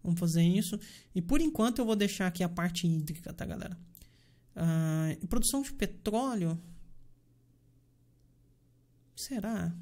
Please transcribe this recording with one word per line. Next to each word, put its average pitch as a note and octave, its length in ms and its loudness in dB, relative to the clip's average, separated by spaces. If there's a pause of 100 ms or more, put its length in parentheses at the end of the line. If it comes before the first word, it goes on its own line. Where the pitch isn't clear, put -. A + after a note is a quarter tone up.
Vamos E3+ 180 0
fazer E3+ 220 4
isso. G3 360 4 (360)
E F#3 80 0
por A#3+ 180 4
enquanto B3 380 2
eu B3 80 2
vou A3 100 2
deixar G3+ 300 2
aqui F3 180 -2
a F3 40 0
parte F3 380 -2
hídrica, D#3+ 460 -2
tá, - 140 -8
galera? - 320 -8 (760)
Ah, D#3+ 680 0
e F#3+ 40 -6
produção A#3+ 360 2
de C4+ 100 -6
petróleo. G#3 880 -2 (2500)
Será? G3+ 640 -2